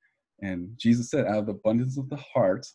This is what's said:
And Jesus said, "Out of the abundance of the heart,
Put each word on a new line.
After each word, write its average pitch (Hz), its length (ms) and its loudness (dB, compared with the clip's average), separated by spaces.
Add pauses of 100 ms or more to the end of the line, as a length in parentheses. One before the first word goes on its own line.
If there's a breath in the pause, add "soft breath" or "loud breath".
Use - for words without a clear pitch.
(420)
And 90 340 -6
Jesus 117 340 2
said, 131 160 0
"Out 104 120 0
of 104 80 -2
the 107 60 -4
abundance 120 460 0
of 135 100 -6
the 143 80 -8
heart, 120 580 0